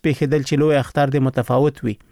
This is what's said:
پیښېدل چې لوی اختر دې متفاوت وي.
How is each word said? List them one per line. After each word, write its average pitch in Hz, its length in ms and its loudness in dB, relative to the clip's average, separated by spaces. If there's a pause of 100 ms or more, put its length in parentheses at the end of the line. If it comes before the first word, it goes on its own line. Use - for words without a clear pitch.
پیښېدل 151 360 0
چې 131 140 -4
لوی 151 180 2
اختر 139 340 0
دې 143 100 0
متفاوت 131 640 0
وي. 107 140 -4 (140)